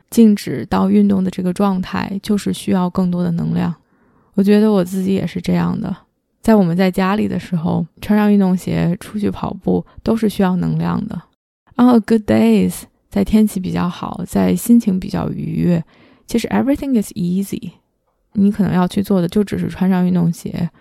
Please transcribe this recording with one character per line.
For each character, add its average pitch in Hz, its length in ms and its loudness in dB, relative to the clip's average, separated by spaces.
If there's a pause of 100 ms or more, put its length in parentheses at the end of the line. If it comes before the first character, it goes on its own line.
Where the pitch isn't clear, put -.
静 220 260 6
止 127 300 -6
到 190 240 0
运 208 180 4
动 196 160 0
的 185 80 -2
这 - 100 -6
个 180 120 -2
状 190 280 0
态， - 400 -6
就 208 160 -2
是 196 140 -4
需 190 200 -6
要 180 180 0
更 185 200 0
多 175 140 -2
的 175 80 0
能 165 220 -2
量。 175 200 -2 (600)
我 196 100 2
觉 208 160 6
得 214 100 4
我 196 140 2
自 190 180 -6
己 190 120 -2
也 190 120 -2
是 175 140 -8
这 180 140 -2
样 175 260 -2
的， - 160 -6 (460)
在 220 140 4
我 202 80 6
们 170 120 0
在 190 160 2
家 190 240 -2
里 214 100 -2
的 190 140 -4
时 - 160 -8
候， 170 300 -2 (160)
穿 208 180 2
上 208 140 4
运 202 40 4
动 190 200 2
鞋 170 420 -2
出 - 180 -12
去 202 140 -2
跑 - 220 -8
步 180 320 -2 (180)
都 226 140 2
是 226 100 0
需 196 160 -2
要 180 140 0
能 165 200 -2
量 175 300 -2
的。 - 140 -12 (560)
On 247 100 6
a 240 120 6
good 220 300 0
days， 220 520 2 (280)
在 202 140 -2
天 220 240 4
气 196 140 -6
比 180 100 -6
较 175 160 -2
好， - 400 -8
在 185 260 2
心 233 240 4
情 185 220 0
比 - 80 -8
较 - 220 -4
愉 - 320 -4
悦， 170 200 2 (460)
其 - 100 0
实 226 120 -4
everything 254 520 0
is - 120 -8
easy。 180 580 -4 (600)
你 202 180 4
可 208 120 0
能 165 100 0
要 180 140 2
去 196 160 -2
做 190 180 0
的 170 60 0
就 208 160 0
只 190 140 -6
是 175 100 -4
穿 180 220 -2
上 180 160 2
运 185 80 0
动 170 180 2
鞋， - 380 -6 (120)